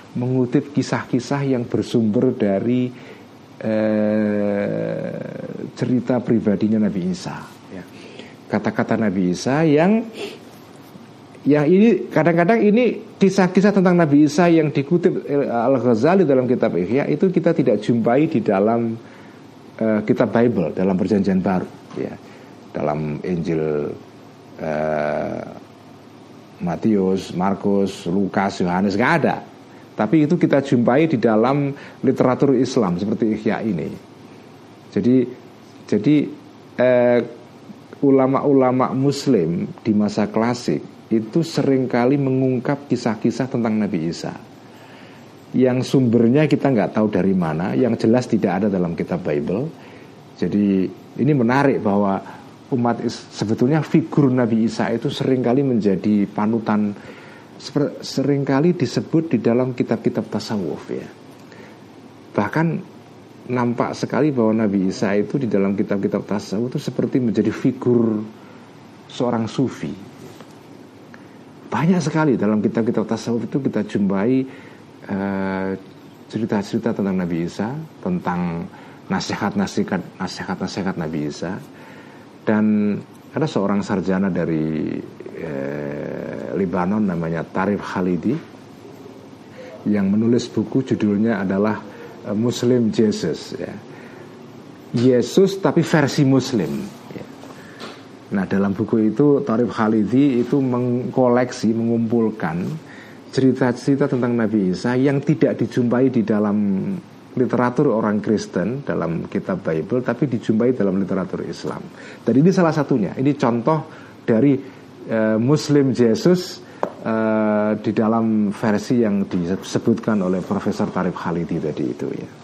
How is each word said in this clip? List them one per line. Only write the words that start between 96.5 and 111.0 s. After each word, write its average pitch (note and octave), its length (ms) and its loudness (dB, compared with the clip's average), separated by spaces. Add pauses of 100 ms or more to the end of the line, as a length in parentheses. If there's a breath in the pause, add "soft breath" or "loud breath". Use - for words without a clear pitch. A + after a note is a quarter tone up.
ya. - 120 -14 (1040 loud breath)
Nah, G2 160 -2
dalam G2 320 0
buku A2 360 2
itu C#3+ 280 4
Tarif A2+ 320 0
Khalidi A#2 680 2
itu C#3 200 0
mengkoleksi, B2 1120 0
mengumpulkan A2+ 880 0 (680 loud breath)
cerita-cerita C3+ 800 2
tentang A#2+ 280 0
Nabi G#2 360 2
Isa B2 240 -2
yang C#3 240 2
tidak - 360 2
dijumpai B2+ 560 2
di A#2+ 80 2
dalam G#2 360 0 (720)
literatur B2 640 0
orang G#2+ 280 0
Kristen, G#2+ 640 -2
dalam E2+ 440 -4
kitab F#2 360 -4
Bible, F#2+ 400 -2
tapi A#2+ 240 -2
dijumpai A#2 480 2
dalam G2 240 2